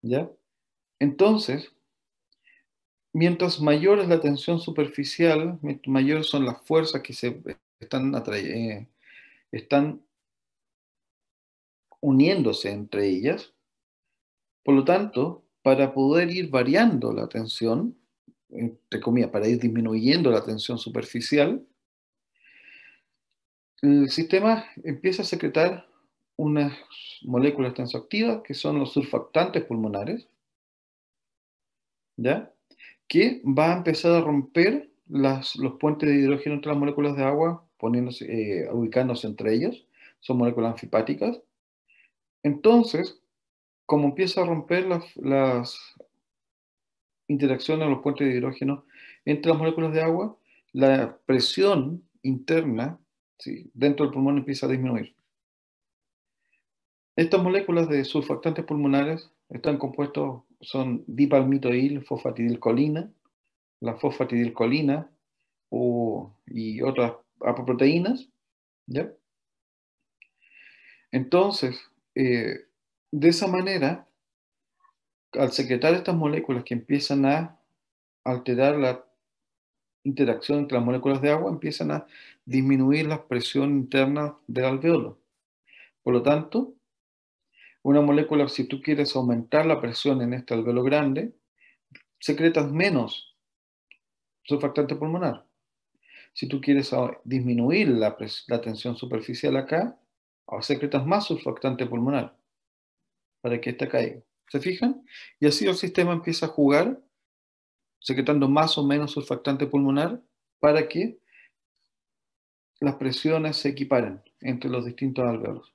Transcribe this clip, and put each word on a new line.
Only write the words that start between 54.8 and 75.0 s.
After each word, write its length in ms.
Estas 280
moléculas 460
de 160
surfactantes 600
pulmonares 640
están 280
compuestos, 640
son 440
dipalmitoil, 960
fosfatidilcolina, 1080
la 140
fosfatidilcolina 1160
o, 640
y 340
otras 320
apoproteínas, 880
¿ya? 240
Entonces, 680
eh, 500
de 180
esa 180
manera, 600